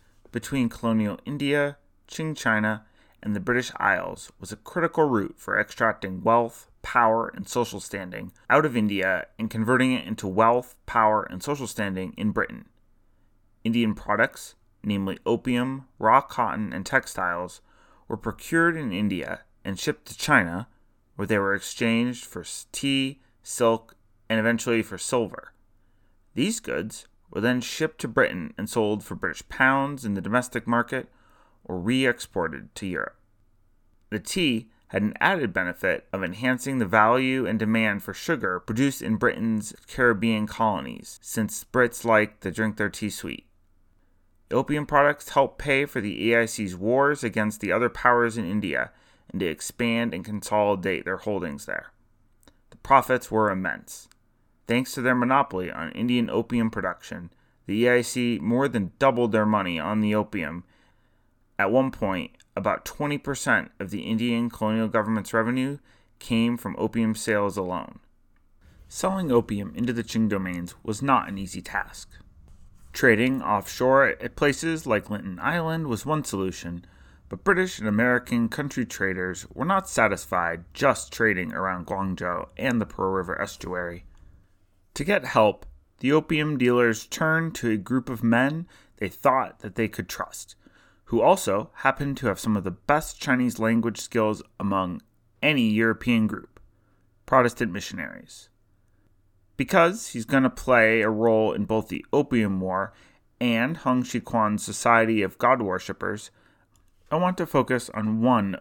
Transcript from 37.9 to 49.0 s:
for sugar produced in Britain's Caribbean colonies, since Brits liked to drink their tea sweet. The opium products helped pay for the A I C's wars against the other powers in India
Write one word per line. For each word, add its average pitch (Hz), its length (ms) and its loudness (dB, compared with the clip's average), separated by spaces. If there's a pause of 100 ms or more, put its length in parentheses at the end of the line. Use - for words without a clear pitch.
for 98 120 -10
sugar 101 440 -2
produced 131 440 -2
in 110 140 0
Britain's 110 580 -2 (120)
Caribbean 113 600 2
colonies, 90 720 -2
since - 440 -4
Brits 120 420 0
liked 107 360 2
to 95 80 -4
drink 107 280 -2
their 104 100 0
tea 101 220 -6
sweet. - 340 -10 (1040)
The - 80 0
opium 147 300 0
products 147 440 2
helped 139 280 2
pay 139 260 0
for 131 160 -4
the 101 320 0
A 117 100 6
I 113 40 2
C's 101 280 -6
wars 131 480 2
against 107 380 -2
the 101 100 -4
other 117 200 2
powers 120 480 4
in 90 120 -4
India 85 420 -2 (380)